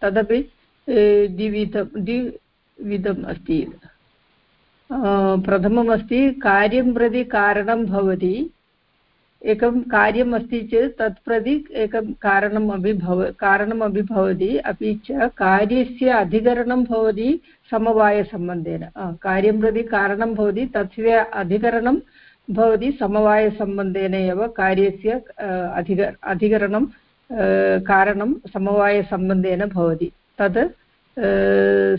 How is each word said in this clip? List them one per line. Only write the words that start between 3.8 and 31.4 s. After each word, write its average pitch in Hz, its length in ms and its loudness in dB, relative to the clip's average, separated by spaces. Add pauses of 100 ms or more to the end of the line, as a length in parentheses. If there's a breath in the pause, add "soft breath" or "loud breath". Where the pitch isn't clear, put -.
अ, 196 440 2
प्रथममस्ति 220 960 2
कार्यं 233 600 2
प्रति 233 300 0
कारणं 208 600 0
भवति। 190 640 -2 (920)
एकं 240 380 0
कार्यम् 226 520 2
अस्ति 233 280 -4
चेत् 233 360 0
तत् 214 280 -4
प्रति 254 460 -2
एकं 220 420 -4
कारणम् 208 580 0
अपि 196 220 0
भव-, 180 420 -2
कारणम् 208 460 0
अपि 208 200 -2
भवति, 196 560 0
अपि 214 480 -4
च 254 320 -2
कार्यस्य 240 720 2
अधिकरणं 240 760 0
भवति 226 580 0 (300 soft breath)
समवायसम्बन्धेन। 208 1080 0
अ, 180 300 -10
कार्यं 196 500 0
प्रति 220 220 0
कारणं 208 520 -2
भवति, 208 300 0
तस्य 220 460 -2
अधिकरणं 226 840 0 (560 soft breath)
भवति 220 400 2
समवायसम्बन्धेन 202 1200 0
एव 190 340 -2
कार्यस्य, 196 640 0 (280)
अ, 208 60 -10 (300)
अधिक-, 185 480 -2
अधिकरणं, 208 640 0
अ, 190 1000 -2
कारणं 202 500 2
समवायसम्बन्धेन 196 1300 0
भवति। 175 460 -2 (260)
तत्, 214 440 0 (300)
अ, 240 120 -8 (760)